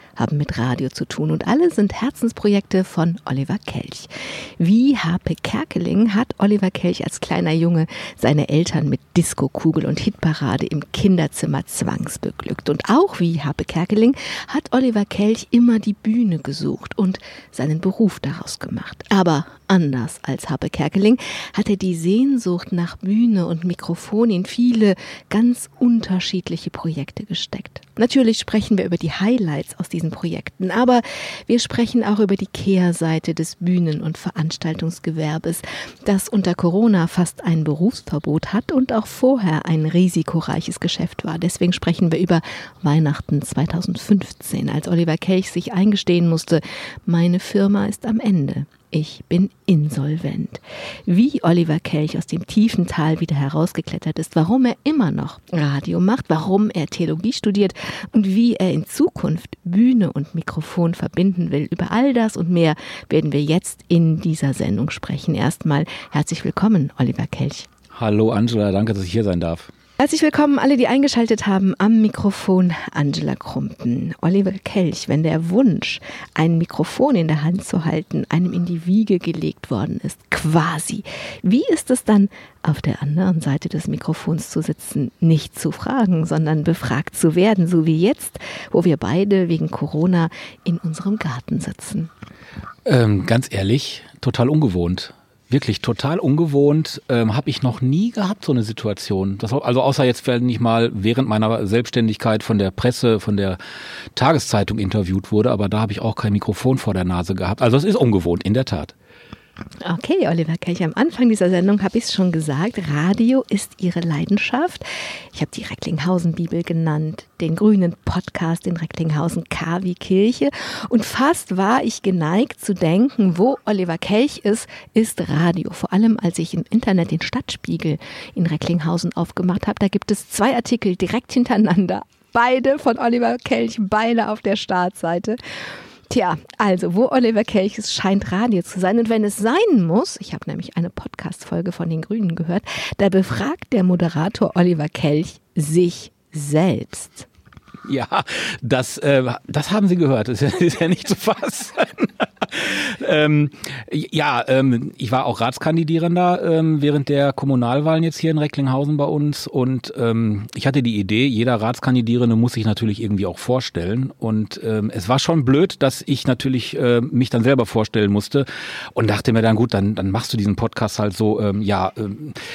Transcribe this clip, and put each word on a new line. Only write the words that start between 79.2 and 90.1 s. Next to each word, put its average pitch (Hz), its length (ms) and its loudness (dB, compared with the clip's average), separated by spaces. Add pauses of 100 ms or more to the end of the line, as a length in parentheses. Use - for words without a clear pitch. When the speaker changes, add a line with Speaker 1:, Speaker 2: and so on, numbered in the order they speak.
Speaker 1:
worden - 320 -2
ist, - 160 -8 (140)
quasi. 160 720 0 (400)
Wie 220 180 4 (100)
ist 311 200 0
es 254 120 0
dann, 202 260 4 (340)
auf - 180 0
der - 220 -2
anderen 160 380 0
Seite - 280 -2
des - 180 -6
Mikrofons - 640 -4
zu 160 140 -2
sitzen, - 560 -4
nicht 160 400 2
zu 151 120 -2
fragen, 185 540 0
sondern 156 380 0
befragt 135 520 -2
zu 160 200 2
werden, 190 320 4
so 165 180 2
wie 160 160 2
jetzt, - 380 -2 (320)
wo 170 120 2
wir 175 140 4
beide 185 520 0
wegen 160 200 0
Corona 160 600 0 (340)